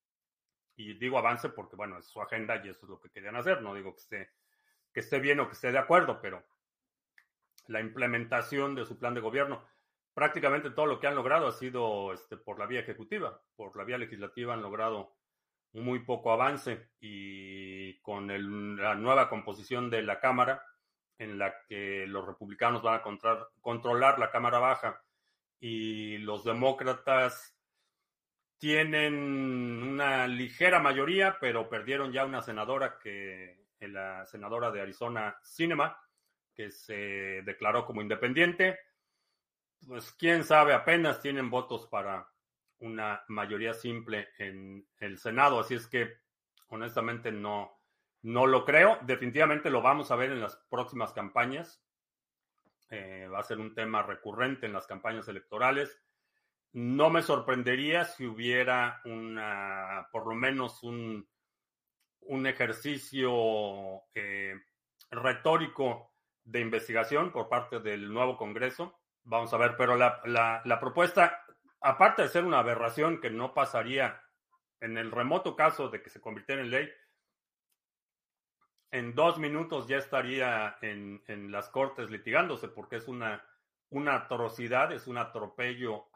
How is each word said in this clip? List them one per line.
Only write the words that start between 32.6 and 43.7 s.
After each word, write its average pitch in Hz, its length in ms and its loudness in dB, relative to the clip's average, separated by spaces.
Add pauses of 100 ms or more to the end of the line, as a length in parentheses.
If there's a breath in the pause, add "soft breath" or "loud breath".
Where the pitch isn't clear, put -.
que, 95 680 -12 (140)
la 95 440 -8
senadora 110 460 -4
de 104 80 -4
Arizona, 107 640 -6
Sinema, 160 560 -2 (560)
que 104 160 -10
se 98 720 -8
declaró 107 420 0
como 107 160 -6
independiente. 165 760 2 (1080)
Pues 127 280 -12
quién 165 320 2
sabe, 151 280 10
apenas 160 480 4
tienen 135 280 -4
votos 123 380 -4
para 98 380 -6 (540)
una 110 480 -6
mayoría 104 460 -4